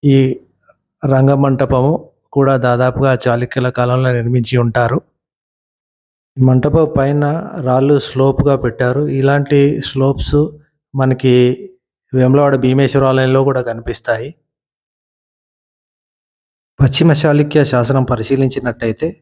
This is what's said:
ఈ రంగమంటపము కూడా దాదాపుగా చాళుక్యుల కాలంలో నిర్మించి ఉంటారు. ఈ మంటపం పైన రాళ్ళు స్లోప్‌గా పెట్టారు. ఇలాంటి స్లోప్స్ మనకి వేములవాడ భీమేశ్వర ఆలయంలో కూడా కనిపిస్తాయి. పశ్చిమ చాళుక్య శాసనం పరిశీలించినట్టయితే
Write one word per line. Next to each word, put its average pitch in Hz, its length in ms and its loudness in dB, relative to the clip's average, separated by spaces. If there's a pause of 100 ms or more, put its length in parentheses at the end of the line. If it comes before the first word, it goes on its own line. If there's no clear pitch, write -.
ఈ 139 160 4 (840)
రంగమంటపము 135 880 2 (400)
కూడా 139 240 2
దాదాపుగా 127 580 0
చాళుక్యుల 123 540 -2
కాలంలో 127 440 -2
నిర్మించి 120 460 -2
ఉంటారు. 120 400 0 (1400)
ఈ 131 80 2
మంటపం 139 460 2
పైన 143 340 0 (320)
రాళ్ళు 131 420 0
స్లోప్‌గా 135 580 0
పెట్టారు. 127 520 -2
ఇలాంటి 139 520 0 (200)
స్లోప్స్ 135 580 -2 (560)
మనకి 131 400 0 (760)
వేములవాడ 135 440 2
భీమేశ్వర 135 480 0
ఆలయంలో 131 400 2
కూడా 131 180 -2
కనిపిస్తాయి. 117 680 -8 (2500)
పశ్చిమ 139 340 2
చాళుక్య 147 520 2
శాసనం 131 400 0
పరిశీలించినట్టయితే 127 1040 -4 (140)